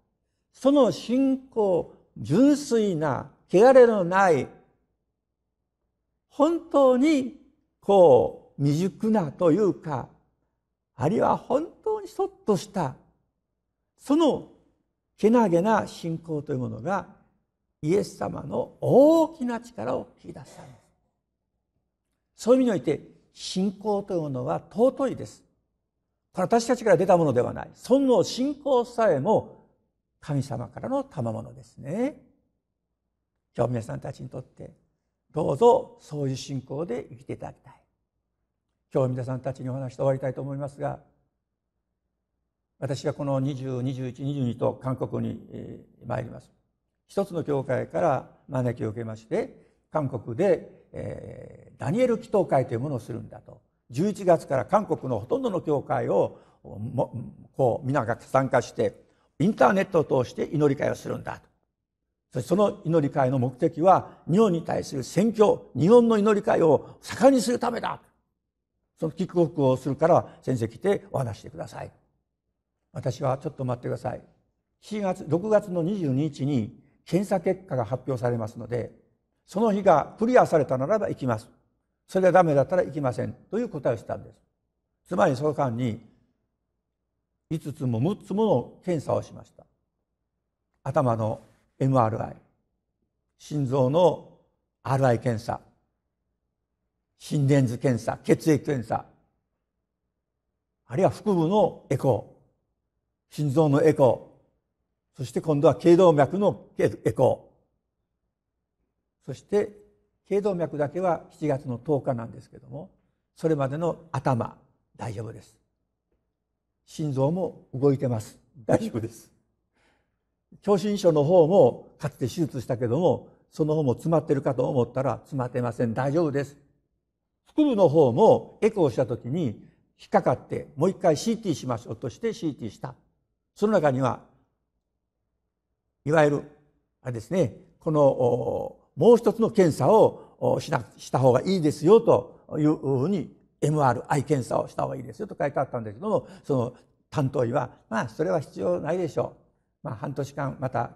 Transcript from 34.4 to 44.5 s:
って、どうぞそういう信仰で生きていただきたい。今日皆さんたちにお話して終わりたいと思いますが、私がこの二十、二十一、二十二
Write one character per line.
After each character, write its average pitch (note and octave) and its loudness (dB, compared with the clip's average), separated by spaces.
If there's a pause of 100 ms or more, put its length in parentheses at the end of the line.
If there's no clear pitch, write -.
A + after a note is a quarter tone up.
っ - -14
て、 - -20 (600)
ど D#3+ -2
う C#3+ -2
ぞ - 4
そ D3 -8
う C3+ -2
い C3+ -4
う - -8
信 C3+ -10
仰 C#3+ -10
で A#3+ -10
生 B2+ -20
き - -20
て B2 -12
い A#2 -12
た - -14
だ C#3 -16
き - -20
た - -20
い。 - -20 (1080)
今 C#3 2
日 B2+ 0
皆 B2+ -6
さ C3 -8
ん A#2+ -10
た C3 -8
ち - -14
に B2+ -8
お - -6
話 C3 -10
し - -20
て - -6
終 C3+ 0
わ C3+ 2
り C3+ -4
た C#3 -6
い B2+ -6
と C#3+ -12
思 C#3 -10
い C#3 -10
ま C#3+ -8
す C#3 -20
が、 C#3 -8 (1800)
私 C#3 -8
が C#3+ -4
こ D3+ -10
の C#3 -2
二 C3+ -4
十、 B2+ -8
二 B2+ -6
十 B2+ -8
一、 B2 -14
二 C#3+ -6
十 C#3+ -6
二 A#2+ -4